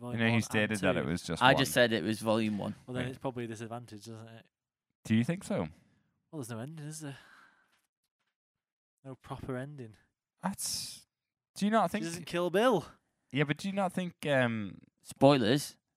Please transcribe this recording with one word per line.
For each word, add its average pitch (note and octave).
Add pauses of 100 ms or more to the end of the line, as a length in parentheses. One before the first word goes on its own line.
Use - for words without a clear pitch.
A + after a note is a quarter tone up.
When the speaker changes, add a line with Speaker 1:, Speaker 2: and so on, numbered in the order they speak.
Speaker 1:
Volume A#2+
Speaker 2:
You A#2
know, A#2
he A2+
Speaker 1:
One A#2
and A2+
Speaker 2:
stated G#2+
that F#2
it C#2
Speaker 1:
Two? C2+
Speaker 2:
was F2
just E2+
Speaker 3:
I C3+
Speaker 2:
one. -
Speaker 3:
just C3
said A#2+
it F#2
was A2
Volume A2
One. G#2+ (140)
Speaker 1:
Well, B2+
then B2+
Speaker 2:
Right. B2+
Speaker 1:
it's B2+
probably B2
a -
disadvantage, A2+
isn't A2+
it? A2+ (600)
Speaker 2:
Do A2
you A#2
think E3+
so? F#3 (720)
Speaker 1:
Well, D#3
there's A2+
no A2+
ending, D3+
is D#3
there? C#3 (1900)
No C3
proper C3
ending. B2+ (500)
Speaker 2:
That's. - (540)
Do G3
you G#3
not G3+
Speaker 1:
She -
Speaker 2:
think? E3+
Speaker 1:
doesn't E3+
kill F3
Bill. G3+ (460)
Speaker 2:
Yeah, C#3
but D3
do G3
you F#3+
not F#3+
think? F3+ (140)
Um, A#2 (240)
Speaker 3:
Spoilers. C3+ (200)